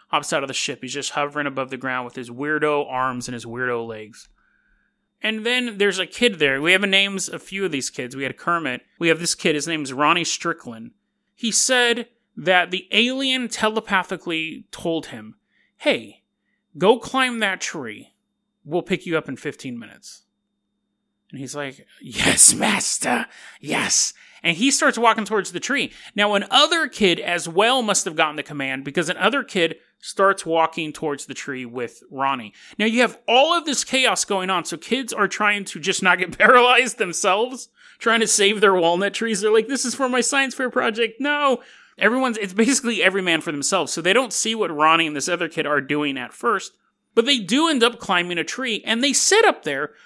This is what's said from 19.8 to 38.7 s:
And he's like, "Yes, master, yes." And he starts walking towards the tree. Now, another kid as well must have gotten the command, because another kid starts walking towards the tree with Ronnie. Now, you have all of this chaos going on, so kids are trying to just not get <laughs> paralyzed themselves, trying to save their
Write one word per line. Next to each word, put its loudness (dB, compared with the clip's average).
And -14
he's -12
like, -10
"Yes, 4
master, -2
yes." -2
And 0
he 2
starts 2
walking 2
towards -4
the -8
tree. -4
Now, 2
another 0
kid 2
as -4
well 2
must 0
have -8
gotten 0
the -6
command, -6
because -2
another 0
kid -2
starts 0
walking 0
towards -6
the -12
tree -8
with -10
Ronnie. -4
Now, 2
you 2
have 0
all 6
of -2
this -2
chaos 2
going -2
on, 0
so -8
kids -4
are 0
trying 0
to -12
just -2
not 4
get -4
<laughs> -
paralyzed 6
themselves, 0
trying 2
to 2
save 4
their 8